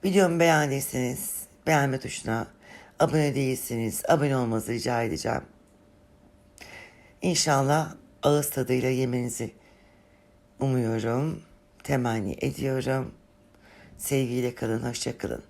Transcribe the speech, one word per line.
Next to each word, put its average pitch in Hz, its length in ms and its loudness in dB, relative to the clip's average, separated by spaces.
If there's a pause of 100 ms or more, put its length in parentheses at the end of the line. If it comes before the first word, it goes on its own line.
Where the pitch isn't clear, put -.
Videomu 180 360 4
beğendiyseniz 139 1040 2 (240)
beğenme 139 320 2
tuşuna, - 480 -6 (520)
abone 147 360 2
değilseniz 127 720 -2
abone 139 300 4
olmanızı 113 340 0
rica 117 320 -2
edeceğim. 113 380 -2 (1800)
İnşallah 156 760 2 (280)
ağız 147 260 4
tadıyla 127 400 0
yemenizi 123 640 -2 (1080)
umuyorum, 127 800 0 (420)
temenni 113 580 0
ediyorum. 131 720 -2 (840)
Sevgiyle 123 580 -2
kalın, 113 260 -2
hoşça 120 360 -6
kalın. - 320 -6